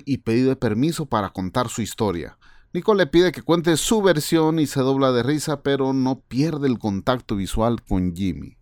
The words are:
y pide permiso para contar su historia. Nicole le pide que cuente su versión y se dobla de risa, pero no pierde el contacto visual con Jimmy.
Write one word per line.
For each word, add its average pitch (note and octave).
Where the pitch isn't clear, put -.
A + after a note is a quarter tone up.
y C3+
pide B2+
permiso B2+
para G2+
contar F#2+
su -
historia. F2
Nicole F3+
le -
pide F3
que B2+
cuente E3
su A3
versión D#3+
y C#3+
se C#3
dobla C3+
de A#2
risa, C#3+
pero C3+
no C3
pierde C#3+
el A#2+
contacto A2
visual A2
con F#2
Jimmy. E2+